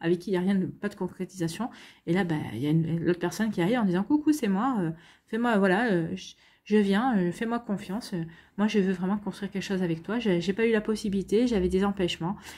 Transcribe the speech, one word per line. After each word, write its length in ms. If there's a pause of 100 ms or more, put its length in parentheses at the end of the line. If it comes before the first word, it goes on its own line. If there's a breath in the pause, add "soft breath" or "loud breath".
avec 180
qui 120
il 20
n'y 60
a 20
rien 140
de, 120
pas 240
de 60
concrétisation. 760 (360 loud breath)
Et 60
là, 120
bah, 100 (180)
il 60
y 80
a 40
une, 320
l'autre 180
personne 300
qui 120
arrive 160
en 60
disant, « 200
Coucou, 280
c'est 160
moi, 320
euh, 100 (380 loud breath)
fais-moi, 280
voilà, 360
euh, 220
je, » 200 (360 soft breath)
je 60
viens, 420
euh, 140
fais-moi 260
confiance, 560
euh, 80 (340 loud breath)
moi 120
je 100
veux 140
vraiment 260
construire 320
quelque 140
chose 180
avec 220
toi. 160
J'ai, 200
j'ai 120
pas 140
eu 40
la 100
possibilité, 680
j'avais 200
des 160
empêchements, 520 (220 loud breath)